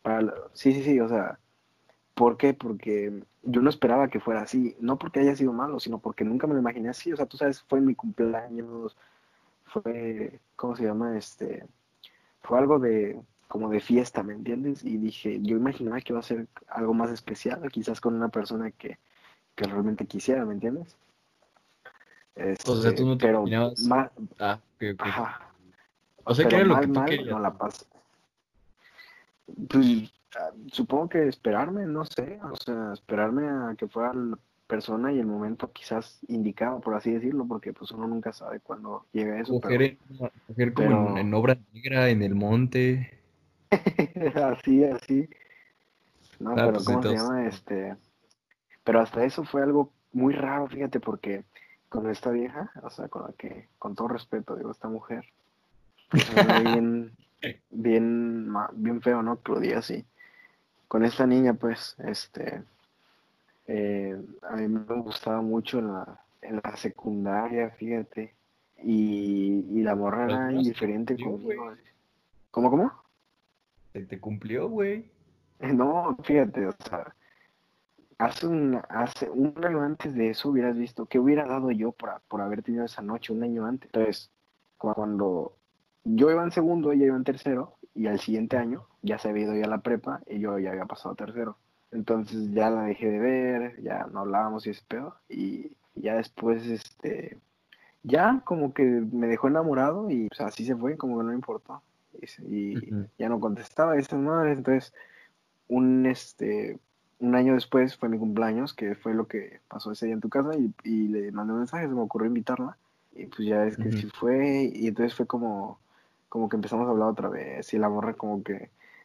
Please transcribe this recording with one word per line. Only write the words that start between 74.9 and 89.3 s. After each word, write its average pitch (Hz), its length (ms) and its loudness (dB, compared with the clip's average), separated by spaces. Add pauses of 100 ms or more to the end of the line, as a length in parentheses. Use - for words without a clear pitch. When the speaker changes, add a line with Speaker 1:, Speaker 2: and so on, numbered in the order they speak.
Speaker 1:
<laughs> - 80 -20 (440)
No, 139 640 2
fíjate, 143 420 4
o - 60 -2 (160)
sea, - 260 -10 (1040)
hace - 300 -2
un, 143 400 2
hace 117 420 -4
un 139 240 0 (100)
año 165 160 2
antes 147 320 -4
de 113 180 2
eso 127 180 -4
hubieras 123 280 2
visto 120 300 -6
qué 127 140 2
hubiera 147 260 4
dado 131 240 0
yo 113 220 0
por, 104 340 -10
por 107 140 -6
haber 101 240 -4
tenido 117 200 -2
esa 117 160 -10
noche 110 320 -8
un 113 120 -2
año 117 200 -2
antes. 127 300 -6
Entonces, 110 360 0 (460)
cu-, 107 160 -2
cuando 101 600 -2 (500)
yo 117 300 6
iba 170 100 2
en 170 80 -2
segundo, 165 400 2
ella 139 160 6
iba 131 100 4
en 127 60 -2
tercero, 135 540 -2 (180)
y 107 140 -2
al 104 100 0
siguiente 110 380 -2
año 120 280 -4 (180)
ya 107 160 -2
se 110 100 -4
había 104 160 0